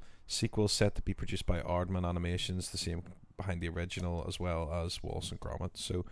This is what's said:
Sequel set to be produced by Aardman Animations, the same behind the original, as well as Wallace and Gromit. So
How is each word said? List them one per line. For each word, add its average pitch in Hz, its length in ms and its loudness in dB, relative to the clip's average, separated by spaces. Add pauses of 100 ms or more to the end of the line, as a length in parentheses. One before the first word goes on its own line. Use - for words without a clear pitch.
(280)
Sequel 107 400 4
set - 280 6
to - 60 0
be 98 120 2
produced - 320 -2
by 87 160 4
Aardman 90 460 2
Animations, 87 600 0
the - 80 -6
same 85 260 -2 (340)
behind 92 240 -2
the 85 80 0
original, 87 580 0
as - 120 -4
well 82 320 2
as 87 320 -2
Wallace - 280 -4
and - 80 -6
Gromit. - 360 -4
So 90 360 0